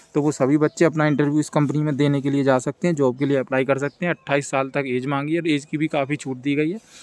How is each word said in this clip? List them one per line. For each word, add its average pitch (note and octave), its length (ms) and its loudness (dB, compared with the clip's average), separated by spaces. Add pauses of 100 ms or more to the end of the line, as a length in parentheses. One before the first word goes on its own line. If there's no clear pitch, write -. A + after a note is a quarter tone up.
(140)
तो D3+ 80 2
वो D3+ 100 2
सभी C#3 260 2
बच्चे D3+ 280 2
अपना D#3 220 2
इंटरव्यू D3 320 2
इस D3 100 -2
कंपनी D3 300 2
में D3+ 180 -2
देने C#3+ 240 2
के C#3 80 -2
लिए C#3 140 0
जा C3 160 4
सकते C#3+ 280 -4
हैं, E3+ 80 0
जॉब C3 240 0
के C#3+ 60 0
लिए C#3 120 2
अप्लाई C3 280 0
कर C3+ 120 2
सकते C#3+ 280 -6
हैं। E3+ 80 0
अट्ठाईस C#3+ 360 -2
साल C3+ 200 -2
तक C#3+ 180 -2
एज B2 180 -2
मांगी C#3+ 280 -2
है E3+ 60 0
और E3 80 -4
एज D3 180 0
की - 120 -6
भी D#3 100 -2
काफ़ी C#3+ 280 -2
छूट C3 220 -6
दी C#3 180 -2
गई D#3 160 0
है। G#3 60 -8 (240)